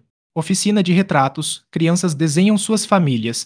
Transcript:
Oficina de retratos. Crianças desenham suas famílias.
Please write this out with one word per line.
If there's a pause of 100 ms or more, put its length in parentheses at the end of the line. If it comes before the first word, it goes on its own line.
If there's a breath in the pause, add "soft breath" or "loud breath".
(340)
Oficina
de
retratos.
Crianças
desenham
suas
famílias.